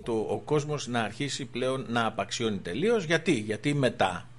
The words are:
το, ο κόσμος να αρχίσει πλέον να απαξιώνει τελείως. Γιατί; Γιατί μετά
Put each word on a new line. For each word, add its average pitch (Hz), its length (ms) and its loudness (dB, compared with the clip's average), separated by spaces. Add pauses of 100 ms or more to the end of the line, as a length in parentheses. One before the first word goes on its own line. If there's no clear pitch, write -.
το, 117 80 -2
ο 107 320 0
κόσμος 147 420 0
να 117 160 0
αρχίσει 131 420 -4
πλέον 131 440 -2
να 117 180 2
απαξιώνει 107 520 0
τελείως. 165 460 0
Γιατί; 160 280 2
Γιατί 107 420 0
μετά 104 540 2 (100)